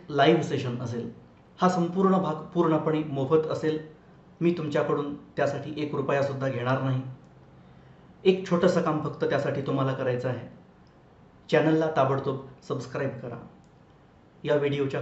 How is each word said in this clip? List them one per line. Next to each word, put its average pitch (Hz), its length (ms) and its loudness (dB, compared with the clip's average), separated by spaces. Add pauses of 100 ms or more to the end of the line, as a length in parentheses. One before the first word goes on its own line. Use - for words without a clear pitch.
live 147 320 4
session 123 400 -4
असेल. 117 300 -6 (500)
हा 180 80 6
संपूर्ण 185 480 2
भाग 156 260 -2 (100)
पूर्णपणे 156 500 2
मोफत 143 480 2
असेल. 156 260 -2 (640)
मी 170 160 4
तुमच्याकडून 147 560 -2 (240)
त्यासाठी - 400 -2
एक - 180 -4
रुपयासुद्धा 135 520 0
घेणार 123 340 -2
नाही. 131 200 0 (1200)
एक 185 260 2
छोटंसं 175 320 4
काम 156 220 0
फक्त 147 200 -6
त्यासाठी 131 380 0
तुम्हाला 135 320 -2
करायचं 127 360 -2
आहे, - 180 -8 (1000)
चॅनलला 160 460 4
ताबडतोब 135 500 0 (220)
subscribe 135 520 -6
करा. - 180 -10 (1040)
या 147 120 2
व्हिडिओच्या 139 460 0